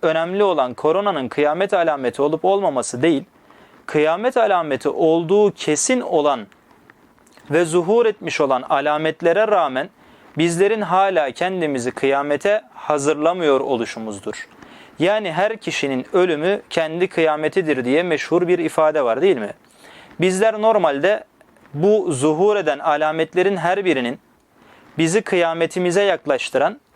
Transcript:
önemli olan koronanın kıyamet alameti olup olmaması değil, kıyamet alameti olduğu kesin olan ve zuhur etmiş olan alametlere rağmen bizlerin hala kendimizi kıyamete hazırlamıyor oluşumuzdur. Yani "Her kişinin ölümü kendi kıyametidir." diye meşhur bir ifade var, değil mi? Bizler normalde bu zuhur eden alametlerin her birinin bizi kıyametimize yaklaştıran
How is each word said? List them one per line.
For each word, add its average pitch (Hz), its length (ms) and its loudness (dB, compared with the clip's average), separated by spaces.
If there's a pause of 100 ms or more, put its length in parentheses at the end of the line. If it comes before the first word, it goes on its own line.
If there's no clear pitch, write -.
önemli 165 420 0
olan 139 300 0
koronanın 160 540 0
kıyamet 156 460 0
alameti 143 480 0
olup 151 220 0
olmaması 156 580 0
değil, 156 220 2 (640)
kıyamet 165 500 0
alameti 175 520 0
olduğu 170 640 2
kesin 214 500 -2
olan 143 460 0 (1040)
ve 165 140 2
zuhur 180 420 2
etmiş 190 340 -4
olan 135 220 0
alametlere 156 840 0
rağmen 156 400 0 (500)
bizlerin 180 420 0
hala 180 500 0
kendimizi 151 600 -4
kıyamete 143 720 0 (120)
hazırlamıyor 151 840 0
oluşumuzdur. 113 880 -6 (500)
Yani 190 340 0
"Her 208 240 -2
kişinin 135 560 -4
ölümü 180 580 0
kendi 170 380 -2
kıyametidir." 156 760 0
diye 139 180 2
meşhur 170 460 0
bir 180 100 2
ifade 156 460 0
var, 120 180 0
değil 185 140 4
mi? 104 140 -6 (680)
Bizler 202 420 0
normalde 190 640 2 (500)
bu 185 380 2
zuhur 156 440 2
eden 151 220 -2
alametlerin 160 800 0
her 185 280 -2
birinin 131 340 -2 (800)
bizi 165 240 0
kıyametimize 175 800 0
yaklaştıran 151 800 0 (160)